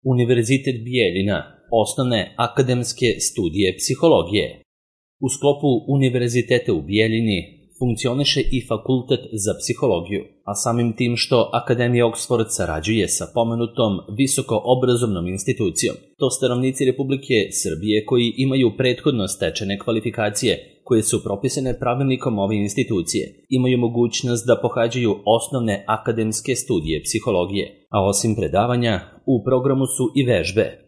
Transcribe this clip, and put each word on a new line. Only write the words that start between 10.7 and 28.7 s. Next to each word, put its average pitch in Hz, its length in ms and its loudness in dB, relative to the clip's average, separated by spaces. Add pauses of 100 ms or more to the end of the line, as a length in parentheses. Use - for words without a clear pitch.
tim 120 200 0
što 113 360 2
Akademija 120 540 2
Oxford 113 420 0
sarađuje 87 600 0
sa - 160 -2 (100)
pomenutom 117 580 0 (260)
visokoobrazovnom 120 1080 2
institucijom, 98 680 -2 (220)
to 135 120 2
stanovnici 131 540 0
Republike 135 520 0 (140)
Srbije 104 540 -2
koji 120 320 0
imaju 131 400 2
prethodno 127 520 0
stečene 98 500 -4
kvalifikacije 107 960 -2 (100)
koje 110 180 4
su - 220 -2
propisane 123 540 -4
pravilnikom 127 600 -2
ove 98 180 0
institucije, 104 680 -2 (240)
imaju 127 300 2
mogućnost 120 680 0
da 117 160 4
pohađaju 117 540 0 (100)
osnovne 113 600 0
akademske 110 680 -2
studije 82 480 -2
psihologije. 98 880 -2
A 107 160 0
osim 104 300 2
predavanja, 110 640 0 (260)